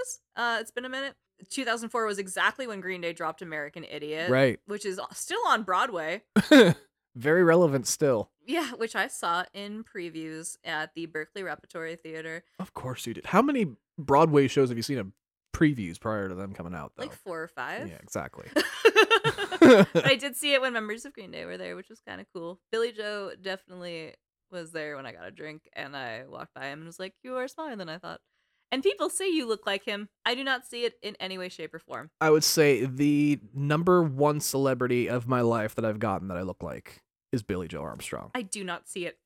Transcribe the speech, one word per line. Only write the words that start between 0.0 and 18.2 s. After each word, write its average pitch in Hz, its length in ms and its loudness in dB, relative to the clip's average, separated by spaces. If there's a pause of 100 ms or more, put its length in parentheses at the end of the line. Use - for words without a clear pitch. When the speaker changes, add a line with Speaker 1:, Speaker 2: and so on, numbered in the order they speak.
Speaker 1:
is. - 180 -10 (160)
Uh, 233 240 -2
it's 226 120 -10
been 247 140 -10
a 254 40 -12
minute. 269 260 -8 (340)
Two 269 160 -6
thousand 226 240 -4
four 226 160 -2
was 208 140 -4
exactly 196 480 -2
when 202 140 -10
Green 180 200 -8
Day 170 120 -6
dropped 165 280 -8
American 156 440 -10
Idiot. 151 440 -6
Speaker 2:
Right. 131 360 4
Speaker 1:
Which 202 200 -10
is 190 140 -6 (140)
still 415 340 -6
on 233 160 2
Broadway. 185 600 -2 (260)
Speaker 2:
<laughs> - 680 6
Very 156 280 4
relevant 160 440 6
still. 123 420 2 (160)
Speaker 1:
Yeah, 269 280 -4
which 226 220 -8
I 208 120 0
saw 175 440 -4
in 202 320 -12
previews 160 800 -12
at 156 300 -8
the 165 140 -10
Berkeley 160 340 -10
Repertory 160 540 -10
Theater. 160 480 -12 (160)
Speaker 2:
Of - 160 -12
course - 320 -10
you 113 80 -8
did. - 100 -14
How 190 160 4
many 247 340 0 (220)
Broadway 143 500 6
shows 135 220 2
have 120 80 -4
you 113 60 -4
seen 135 160 -4
in 95 140 -8 (380)
previews 120 480 0
prior 104 300 -4
to 90 60 -8
them 98 180 -10
coming 87 220 -10
out, 76 200 -12
though? - 100 -12
Speaker 1:
Like, 311 80 -14
four 165 280 -12
or 170 60 -10
five. 165 400 -10
Speaker 2:
Yeah, - 140 -14
exactly. - 540 -12